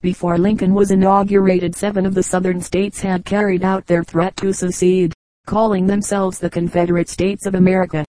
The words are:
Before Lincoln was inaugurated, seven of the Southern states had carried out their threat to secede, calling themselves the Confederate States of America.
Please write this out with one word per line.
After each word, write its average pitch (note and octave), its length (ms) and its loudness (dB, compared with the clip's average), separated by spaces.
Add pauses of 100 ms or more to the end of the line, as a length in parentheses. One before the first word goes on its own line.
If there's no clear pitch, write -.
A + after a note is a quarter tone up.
Before F3 360 -2
Lincoln F#3+ 380 2
was G3+ 160 2
inaugurated, F#3+ 840 2
seven G3+ 300 -2
of F#3+ 80 -2
the F#3 100 0
Southern F#3 360 -2
states F#3+ 400 -4
had F#3 240 -2
carried G3 380 0
out F#3+ 240 -2
their E3+ 160 0
threat E3+ 360 -2
to G3 140 -2
secede, F3+ 640 0 (320)
calling G#3 400 0
themselves G3 540 -2
the E3+ 100 -4
Confederate F3 580 0
States G3 380 -4
of G3 80 -4
America. F#3 540 2